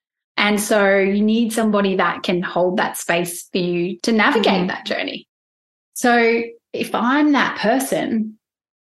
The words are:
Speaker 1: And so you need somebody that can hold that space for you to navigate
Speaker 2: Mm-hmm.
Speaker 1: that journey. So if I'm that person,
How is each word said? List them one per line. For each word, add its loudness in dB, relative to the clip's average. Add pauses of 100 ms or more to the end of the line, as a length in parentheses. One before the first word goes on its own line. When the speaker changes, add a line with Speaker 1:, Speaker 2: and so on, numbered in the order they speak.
(360)
Speaker 1:
And 2
so 2
you 2
need 2
somebody 0
that -2
can 0
hold 0
that -2
space -4
for -2
you -2
to -2
navigate 2
Speaker 2:
Mm-hmm. 0
Speaker 1:
that -8
journey. -8 (680)
So 2 (300)
if -6
I'm 2
that 0
person, -2 (460)